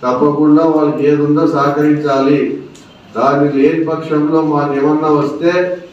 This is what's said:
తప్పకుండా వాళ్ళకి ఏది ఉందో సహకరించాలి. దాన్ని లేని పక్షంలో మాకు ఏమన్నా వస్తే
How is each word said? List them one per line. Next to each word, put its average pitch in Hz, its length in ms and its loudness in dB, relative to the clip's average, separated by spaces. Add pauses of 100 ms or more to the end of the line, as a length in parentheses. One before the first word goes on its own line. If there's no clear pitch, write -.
తప్పకుండా 147 600 2
వాళ్ళకి 151 440 0
ఏది 147 140 2
ఉందో 147 260 0
సహకరించాలి. 143 1160 0 (540)
దాన్ని 139 440 0
లేని 160 240 2
పక్షంలో 156 560 -2
మాకు 143 320 -2
ఏమన్నా 151 360 0
వస్తే 175 680 -2 (160)